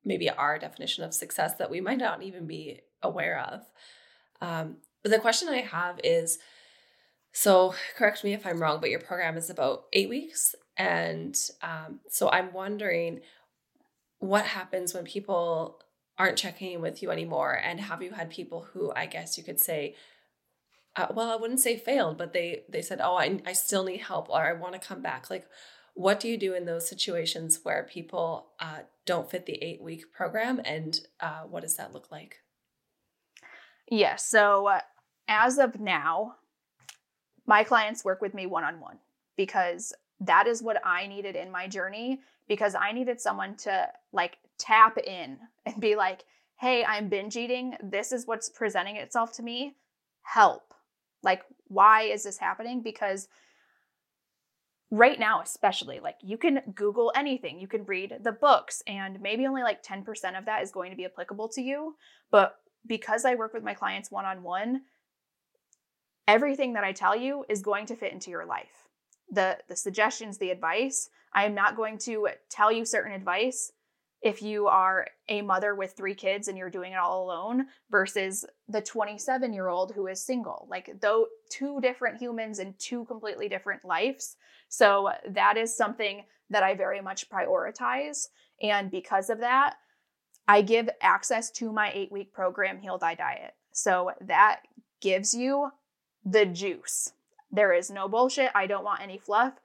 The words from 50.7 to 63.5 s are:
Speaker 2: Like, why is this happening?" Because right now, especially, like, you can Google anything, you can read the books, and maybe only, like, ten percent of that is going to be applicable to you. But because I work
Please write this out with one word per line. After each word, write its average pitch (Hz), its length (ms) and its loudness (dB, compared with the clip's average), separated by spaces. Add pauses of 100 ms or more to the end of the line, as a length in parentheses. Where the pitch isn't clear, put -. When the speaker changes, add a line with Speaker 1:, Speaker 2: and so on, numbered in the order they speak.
Speaker 2:
Like, 185 200 2 (240)
why 214 340 8
is 208 220 -2
this 202 140 -10
happening?" 220 440 -4
Because 202 460 -4 (1600)
right 233 280 8
now, 170 220 2
especially, - 600 -2
like, - 200 -8
you 196 160 -8
can 277 240 2 (140)
Google 208 400 2
anything, 254 460 -2
you 190 80 -12
can 214 160 -4
read 196 380 -6
the 226 100 -2
books, - 560 4
and 196 320 -10
maybe 220 260 -2
only, 269 160 -2
like, 220 200 0
ten 196 200 -10
percent 196 340 -8
of 190 100 -10
that 214 160 -2
is 190 100 -8
going 185 180 -8
to 190 60 -14
be 180 80 -8
applicable 208 460 -10
to 262 120 -8
you. 294 340 -6 (340)
But 202 280 6 (260)
because 226 400 -2
I 247 120 4
work 220 180 -6